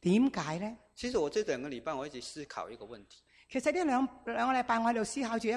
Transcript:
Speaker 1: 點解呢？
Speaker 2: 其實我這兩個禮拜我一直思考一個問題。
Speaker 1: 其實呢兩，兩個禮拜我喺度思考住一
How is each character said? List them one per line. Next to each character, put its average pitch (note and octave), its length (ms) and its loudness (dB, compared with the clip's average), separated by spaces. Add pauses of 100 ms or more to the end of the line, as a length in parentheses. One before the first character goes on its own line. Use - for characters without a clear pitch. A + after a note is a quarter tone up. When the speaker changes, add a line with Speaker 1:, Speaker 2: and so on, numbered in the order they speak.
Speaker 1:
點 A3+ 320 6
解 D#3 260 -4
呢？ A3 180 -6 (180)
Speaker 2:
其 B3 180 -8
實 A3 80 2
我 C#3+ 100 2
這 G#3+ 120 0
兩 C3+ 200 -2
個 D3 60 -8
禮 A#2+ 140 -8
拜 D#3 120 -4
我 C3+ 120 -4
一 C#3+ 40 -10
直 B2 100 -10
思 D3 260 -12
考 F2+ 220 -8
一 A#2 80 -14
個 G#2+ 80 -14
問 A2 220 -14
題。 - 160 -20 (260)
Speaker 1:
其 C4 120 -2
實 D4+ 120 2
呢 F4+ 120 2
兩， C4+ 240 4 (180)
兩 A#3 220 0
個 C4 100 2
禮 B3 60 2
拜 A#3 140 2
我 A3+ 80 0
喺 A#3+ 80 4
度 A3+ 100 2
思 C#4 180 -4
考 A3+ 160 0
住 A3+ 100 -2
一 A3 80 2